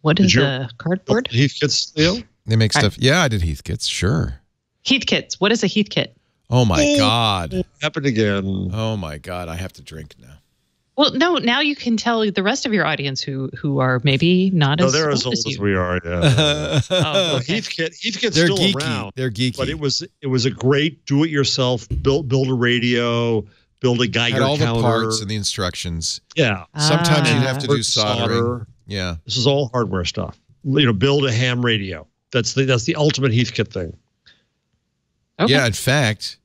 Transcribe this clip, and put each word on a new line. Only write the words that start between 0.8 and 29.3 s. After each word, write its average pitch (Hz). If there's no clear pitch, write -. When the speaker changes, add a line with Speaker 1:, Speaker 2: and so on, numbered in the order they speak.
Speaker 2:
Heath 131
kits, -
Leo? 165
Speaker 3:
They 110
make 110
Speaker 1:
I 147
Speaker 3:
stuff. 107
Yeah, 143
I 151
did 110
Heath 80
kits. -
Sure. 85
Speaker 1:
Heath 269
kits. -
What 202
is 233
a 202
Heath 208
kit? -
Speaker 3:
Oh 123
my 104
Speaker 2:
Oh, 294
Speaker 3:
God. 104
Speaker 2:
it 185
happened 151
again. 98
Speaker 3:
Oh 110
my 78
God. 87
I 80
have 92
to 71
drink 78
now. -
Speaker 1:
Well, 285
no, 330
now 240
you 294
can 233
tell 220
the 190
rest 226
of 240
your 170
audience 139
who, 135
who 139
are 127
maybe 175
not 147
Speaker 2:
No, -
Speaker 1:
as 131
Speaker 2:
they're 156
Speaker 1:
old 143
Speaker 2:
as 127
old 127
Speaker 1:
as 196
Speaker 2:
as -
Speaker 1:
you. 98
Speaker 2:
we 101
are, 90
yeah. 147
Speaker 3:
<laughs> -
Speaker 1:
Oh, 170
okay. 127
Speaker 2:
Heath 220
kit, 165
Heath 202
kit's 202
Speaker 3:
They're 170
Speaker 2:
still 196
Speaker 3:
geeky. 185
Speaker 2:
around, 139
Speaker 3:
They're 131
geeky. 123
Speaker 2:
but 131
it 156
was, 147
it 143
was 127
a 135
great 143
do-it-yourself, 139
build, 139
build 131
a 131
radio, 117
build 123
a 120
Geiger 117
Speaker 3:
Had -
all 139
Speaker 2:
counter. 117
Speaker 3:
the 117
parts 113
and 101
the 110
instructions. 90
Speaker 2:
Yeah. 104
Speaker 3:
Sometimes 151
you'd 113
Speaker 1:
Ah. 120
Speaker 3:
have 131
to 139
do 139
Speaker 2:
Solder. 110
Speaker 3:
soldering. 117
Yeah. 92
Speaker 2:
This 107